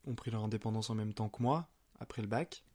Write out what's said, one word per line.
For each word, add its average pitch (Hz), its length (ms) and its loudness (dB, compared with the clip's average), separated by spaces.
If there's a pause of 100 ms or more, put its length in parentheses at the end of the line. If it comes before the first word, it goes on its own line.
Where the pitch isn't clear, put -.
ont 127 80 -2
pris 117 160 -4
leur 110 140 0
indépendance 110 440 0
en 113 60 0
même 107 180 0
temps 107 160 0
que - 140 -4
moi, 151 260 4 (300)
après - 240 -6
le 104 60 -2
bac, 120 360 -2 (100)